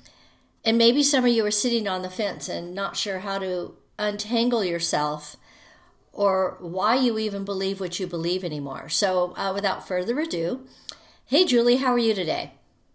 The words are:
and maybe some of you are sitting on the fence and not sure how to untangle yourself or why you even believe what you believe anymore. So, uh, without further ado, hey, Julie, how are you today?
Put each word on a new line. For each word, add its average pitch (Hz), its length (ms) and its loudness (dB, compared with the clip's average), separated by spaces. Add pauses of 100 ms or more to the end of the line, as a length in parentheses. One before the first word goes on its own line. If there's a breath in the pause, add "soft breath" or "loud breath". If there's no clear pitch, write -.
(640 soft breath)
and 226 140 2
maybe 240 260 6
some 254 220 4
of 240 60 6
you 226 140 4
are 208 60 0
sitting 233 380 0
on 185 140 -2
the 185 60 -6
fence 185 380 -4
and 175 260 -8
not 196 220 -4
sure 190 240 -4
how 196 200 -4
to 180 360 -4 (220)
untangle 220 680 0
yourself 160 720 -2 (800 soft breath)
or 190 480 0
why 185 340 0
you 240 240 2
even 202 240 -2
believe 196 380 -2
what 180 180 -6
you 185 80 -4
believe 175 380 -2
anymore. 143 420 -6
So, 180 480 2
uh, 196 180 -2
without 196 320 -2
further 190 360 -2
ado, 214 440 -4 (600 loud breath)
hey, 339 180 4
Julie, 240 320 4
how 262 160 2
are 240 80 2
you 226 140 4
today? 151 400 -2 (420)